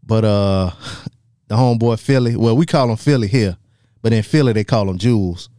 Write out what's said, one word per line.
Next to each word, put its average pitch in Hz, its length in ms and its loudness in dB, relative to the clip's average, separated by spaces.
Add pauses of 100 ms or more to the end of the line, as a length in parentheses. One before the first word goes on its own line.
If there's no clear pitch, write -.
But, 110 200 0
uh, 98 460 0 (380)
<laughs> - 400 -20
the 110 80 -4
homeboy 117 420 2
Philly, 123 380 0
well, 113 200 2
we 165 100 2
call 135 240 0
him 110 60 -2
Philly 127 320 0
here, 101 280 0 (460)
but 113 100 2
in 110 100 2
Philly 135 300 0
they 107 120 0
call 104 260 -2
him 90 80 -6
Jules 98 500 -2 (100)